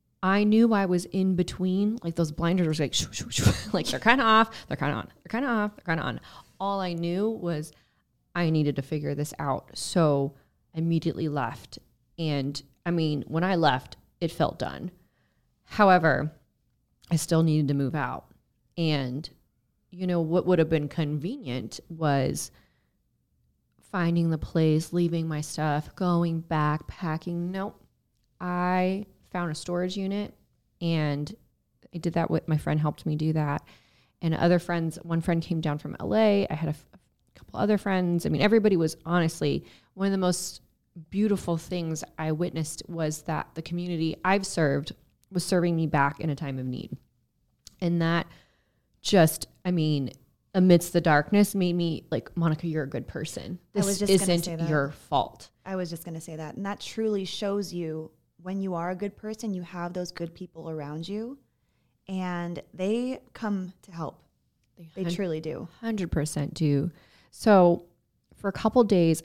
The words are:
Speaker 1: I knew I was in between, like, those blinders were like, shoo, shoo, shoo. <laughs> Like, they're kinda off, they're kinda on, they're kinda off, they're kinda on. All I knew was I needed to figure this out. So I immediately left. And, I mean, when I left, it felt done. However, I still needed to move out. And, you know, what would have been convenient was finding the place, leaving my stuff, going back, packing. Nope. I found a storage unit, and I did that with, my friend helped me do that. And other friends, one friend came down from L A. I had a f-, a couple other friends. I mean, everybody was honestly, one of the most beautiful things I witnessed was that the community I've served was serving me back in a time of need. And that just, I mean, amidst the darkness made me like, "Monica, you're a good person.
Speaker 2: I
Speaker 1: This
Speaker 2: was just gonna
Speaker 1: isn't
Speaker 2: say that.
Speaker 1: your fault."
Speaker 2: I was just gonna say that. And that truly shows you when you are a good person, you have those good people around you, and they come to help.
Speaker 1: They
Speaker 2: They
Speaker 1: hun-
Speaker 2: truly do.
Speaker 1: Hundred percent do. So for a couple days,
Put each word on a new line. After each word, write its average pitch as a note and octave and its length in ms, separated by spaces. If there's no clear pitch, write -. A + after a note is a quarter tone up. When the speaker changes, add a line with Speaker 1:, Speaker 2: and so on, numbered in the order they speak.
Speaker 1:
I G3 220
knew A3+ 280
I G3 120
was F3+ 200
in F#3+ 300
between, F#3 640
like, E3+ 140
those D#3+ 160
blinders E3+ 340
were D3+ 60
like, - 80
shoo, - 180
shoo, - 180
shoo. - 220
<laughs> - 120
Like, E3 140
they're - 120
kinda B3+ 240
off, A3 440
they're - 100
kinda C#3+ 180
on, A2 120
they're - 60
kinda C#4 80
off, G#3 260
they're E3 200
kinda D3 120
on. A#2+ 120
All G3 200
I F3+ 140
knew F3 360
was E3+ 440
I F3 140
needed D3+ 280
to C#3+ 40
figure D3 340
this D3 220
out. C#3+ 360
So D3 600
I D#3+ 60
immediately E3 480
left. C#3 500
And, C#3+ 440
I F3 60
mean, D#3 360
when E3 160
I F#3 140
left, C#3 400
it C3+ 100
felt - 280
done. C#2 300
However, D#3+ 640
I E3+ 60
still D#3+ 260
needed D#3 240
to C#3+ 60
move C#3 220
out. B2+ 360
And, D3 520
you F3+ 160
know, F3 140
what E3 240
would F3+ 140
have D#3+ 100
been D3 180
convenient D3 920
was C#3+ 600
finding E3+ 380
the D#3+ 80
place, D#3+ 560
leaving E3+ 340
my D3+ 140
stuff, D3+ 540
going E3+ 460
back, D#3 460
packing. F3 640
Nope. F#3+ 280
I F#3 640
found F3 200
a D#3 40
storage F3+ 420
unit, G3 360
and D#3 520
I F3+ 60
did E3 140
that E3 180
with, D#3+ 160
my D#3 100
friend D3+ 220
helped D3+ 260
me D3+ 100
do D#3 180
that. D3 300
And E3 120
other F3 260
friends, E3 440
one E3 180
friend E3+ 200
came E3 200
down D3+ 160
from - 220
L - 160
A. G#3 340
I - 40
had D#3 140
a D3+ 40
f-, - 220
a - 460
couple - 200
other G#3 180
friends. F3+ 480
I - 40
mean, - 120
everybody G#3 360
was D#3+ 180
honestly, D#3+ 600
one F#3+ 120
of G3 40
the G3 60
most F3+ 440
beautiful G3 480
things D#3+ 460
I D#3+ 140
witnessed D#3+ 560
was D#3 360
that D#3 320
the D#3+ 60
community F3 600
I've F#3+ 220
served C#3+ 480
was F#3 120
serving F3 320
me D#3+ 120
back C#3+ 320
in D#3+ 100
a C#3+ 60
time C#3 240
of B2+ 60
need. C3 300
And E3+ 200
that E3 260
just, - 460
I F3+ 60
mean, D#3 400
amidst F3+ 400
the F3 80
darkness E3+ 540
made F3+ 200
me E3+ 360
like, - 260
"Monica, E3 300
you're D#3 160
a C3+ 60
good C3 180
person. - 520
Speaker 2:
I G3+ 40
Speaker 1:
This G3 80
Speaker 2:
was G3 120
just G3+ 100
gonna F#3 240
Speaker 1:
isn't E3+ 120
Speaker 2:
say E3+ 100
that. D#3+ 140
Speaker 1:
your D3 220
fault." - 580
Speaker 2:
I F#3+ 100
was F3+ 140
just E3 160
gonna E3 160
say D#3+ 160
that. D#3 180
And G3 100
that G3 140
truly G#3+ 460
shows G3 480
you D#3+ 380
when F#3+ 200
you F#3+ 140
are E3+ 160
a F#3 40
good G3+ 220
person, G#3+ 360
you F3+ 100
have F3 300
those F3+ 180
good E3+ 240
people D#3+ 340
around D#3 400
you, A3+ 300
and F3 540
they A#3 460
come G3 480
to F#3+ 100
help. E3 300
Speaker 1:
They E3 200
Speaker 2:
They F#3+ 80
Speaker 1:
hun- E3+ 100
Speaker 2:
truly F3 280
do. D#3+ 260
Speaker 1:
Hundred G#3+ 320
percent D3 420
do. D3 380
So F3+ 540
for G3+ 140
a - 40
couple A#3 300
days, E3+ 420